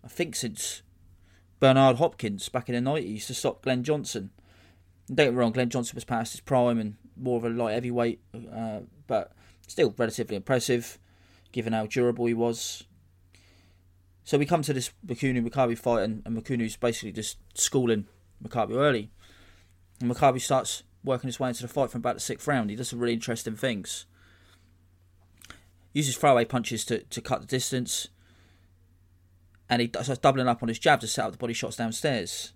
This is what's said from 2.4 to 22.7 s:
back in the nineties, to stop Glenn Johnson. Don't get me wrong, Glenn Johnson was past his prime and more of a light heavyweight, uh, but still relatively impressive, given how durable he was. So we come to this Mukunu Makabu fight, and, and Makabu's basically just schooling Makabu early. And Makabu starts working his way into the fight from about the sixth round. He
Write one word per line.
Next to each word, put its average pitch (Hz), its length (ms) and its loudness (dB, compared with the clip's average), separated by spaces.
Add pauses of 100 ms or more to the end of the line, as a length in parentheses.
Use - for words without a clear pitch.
back 123 200 -4
in 123 60 -2
the 120 60 0
nineties, 117 460 -2
to 131 80 -8
stop - 280 -2
Glenn 127 200 0
Johnson. 123 480 -2 (760)
Don't 139 180 4
get 123 60 2
me 123 60 0
wrong, 117 140 4
Glenn 127 160 2
Johnson 120 280 -4
was - 80 -12
past 113 280 -4
his - 80 -14
prime 123 380 4
and 107 180 -4 (200)
more 123 200 0
of 117 80 -2
a 117 60 2
light 117 240 0
heavyweight, 120 460 0 (340)
uh, 110 260 -6 (260)
but 107 260 0 (340)
still 131 320 2
relatively 113 380 -2
impressive, 120 600 0 (540)
given 113 200 -2
how 110 140 0
durable 120 400 2
he 117 80 2
was. 117 500 -2 (1400)
So - 160 2
we 147 80 2
come 160 160 2
to 143 100 -2
this 131 200 -2 (140)
Mukunu 123 400 0
Makabu 117 300 2
fight, 117 280 2
and, 107 200 -4
and 113 120 -4
Makabu's 113 400 -4
basically 117 360 -2
just 107 260 -8 (160)
schooling 113 520 2 (360)
Makabu 110 340 -2
early. 127 340 2 (920)
And 123 100 0
Makabu 127 300 4
starts - 420 0 (220)
working 131 240 -2
his 120 100 -8
way 127 120 0
into 120 120 -8
the 120 60 -8
fight 131 220 0
from 120 100 -8
about 120 140 0
the - 60 -10
sixth - 280 -6
round. 123 200 2
He 104 80 -4